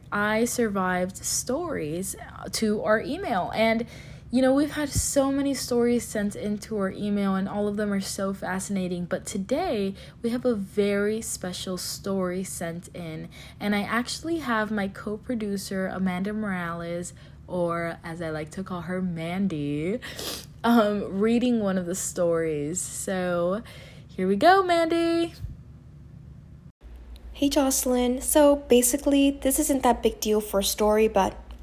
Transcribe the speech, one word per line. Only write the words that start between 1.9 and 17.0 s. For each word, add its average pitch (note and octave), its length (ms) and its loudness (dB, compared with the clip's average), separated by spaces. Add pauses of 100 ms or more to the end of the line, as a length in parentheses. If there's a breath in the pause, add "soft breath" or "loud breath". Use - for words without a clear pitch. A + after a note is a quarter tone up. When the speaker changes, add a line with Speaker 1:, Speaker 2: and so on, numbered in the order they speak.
Speaker 1:
to G#3+ 300 2
our G#3+ 160 4
email. A3+ 560 -2
And, A3+ 300 2 (460 loud breath)
you B3 100 2
know, C4 140 6
we've D4 160 2
had D4 180 -2
so - 420 2
many C#4 220 2
stories A#3+ 500 2
sent G3+ 320 -4
into G#3 440 -4
our F#3+ 140 0
email, G3+ 420 0
and F#3+ 120 0
all G#3 220 -2
of G#3 80 -2
them G#3 160 0
are G3 80 0
so G3 320 -4
fascinating. F#3 720 -2
But - 220 -4
today, G#3+ 680 -2 (280 loud breath)
we A#3 80 -2
have B3 160 -2
a A#3+ 80 4
very G3+ 680 0
special - 560 -6
story F#3 680 -4
sent F3 520 -8
in. E3 340 -10 (300 loud breath)
And G#3 160 0
I G3+ 80 2
actually B3 560 -2
have A3 320 0
my G3 180 -2
co-producer, G3+ 1000 -4
Amanda F#3 440 -2
Morales, F3 800 -4 (340 loud breath)